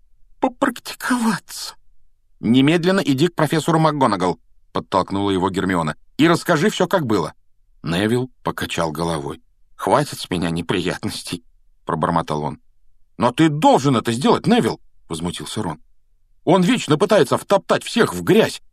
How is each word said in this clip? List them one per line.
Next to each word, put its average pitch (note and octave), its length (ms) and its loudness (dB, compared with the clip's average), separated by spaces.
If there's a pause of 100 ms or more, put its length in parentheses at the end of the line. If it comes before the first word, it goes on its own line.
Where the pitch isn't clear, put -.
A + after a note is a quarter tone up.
(400)
попрактиковаться». - 1400 -4 (640)
«Немедленно D#3 600 2
иди C#3+ 280 0
к - 80 -4
профессору D#3+ 440 2
МакГонагал», — A#2+ 600 2 (340)
подтолкнула G2 580 -2
его F#2+ 180 0
Гермиона, F2+ 460 -2 (220)
«и D#3+ 100 4
расскажи E3+ 420 2
все, F#3 180 -2
как E3+ 180 0
было». F#2+ 280 -2 (500)
Невилл G#2 480 -2 (120)
покачал E2 480 -4
головой. D#2 500 -6 (340)
«Хватит B2+ 440 -2
с - 100 -14
меня F2 200 -4
неприятностей», — E2+ 920 -6 (420)
пробормотал D#2+ 580 -2
он. C#2+ 160 -8 (580)
«Но B2 140 0
ты D#3+ 180 4
должен D3 460 4
это A2 160 0
сделать, C#3+ 360 2
Невилл», — E3+ 340 2 (280)
возмутился E2 540 -8
Рон. D#2+ 180 -8 (600)
«Он F#3 180 4
вечно F#3+ 360 2
пытается F3+ 400 2
втоптать - 460 0
всех - 300 0
в F3+ 100 -8
грязь, F#3 380 2 (120)